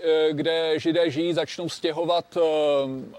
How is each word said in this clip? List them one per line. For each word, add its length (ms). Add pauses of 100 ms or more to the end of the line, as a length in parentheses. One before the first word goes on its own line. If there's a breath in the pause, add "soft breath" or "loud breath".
eh, 300
kde 460
Židé 300
žijí, 240
začnou 360
stěhovat, 680
eh, 40 (760)